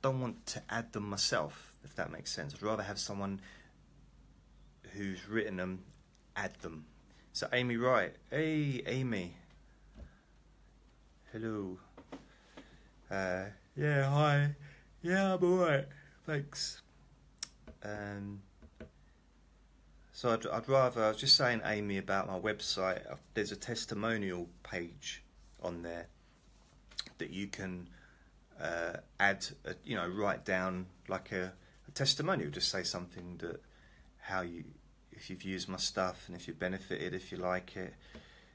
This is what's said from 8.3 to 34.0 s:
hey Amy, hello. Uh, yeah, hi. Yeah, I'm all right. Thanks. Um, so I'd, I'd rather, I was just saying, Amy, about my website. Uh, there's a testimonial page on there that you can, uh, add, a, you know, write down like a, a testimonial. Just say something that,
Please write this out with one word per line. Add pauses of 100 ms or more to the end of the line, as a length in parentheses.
hey
Amy, (1900)
hello. (1300)
Uh, (320)
yeah,
hi. (460)
Yeah,
I'm
all
right. (400)
Thanks. (1000)
Um, (1700)
so
I'd,
I'd
rather,
I
was
just
saying,
Amy,
about
my
website.
Uh, (180)
there's
a
testimonial (120)
page (380)
on
there (1080)
that
you
can, (720)
uh, (200)
add, (180)
a, (140)
you
know,
write
down (240)
like
a, (340)
a
testimonial.
Just
say
something
that, (560)